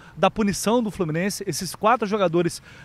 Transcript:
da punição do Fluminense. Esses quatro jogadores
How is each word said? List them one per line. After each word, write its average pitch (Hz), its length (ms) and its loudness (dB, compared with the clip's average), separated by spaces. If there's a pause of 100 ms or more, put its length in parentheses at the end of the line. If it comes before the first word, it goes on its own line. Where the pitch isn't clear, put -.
(160)
da 185 140 2
punição 208 540 0
do 208 80 -4
Fluminense. 175 560 -4
Esses 170 260 -6
quatro 220 340 2
jogadores 175 540 0 (240)